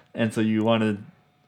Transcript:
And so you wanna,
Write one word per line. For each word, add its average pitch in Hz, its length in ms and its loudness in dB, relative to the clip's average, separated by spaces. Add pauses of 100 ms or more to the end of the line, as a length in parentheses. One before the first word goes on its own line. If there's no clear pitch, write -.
(140)
And 113 200 -2
so 110 80 -2
you 110 220 0
wanna, 110 340 2 (500)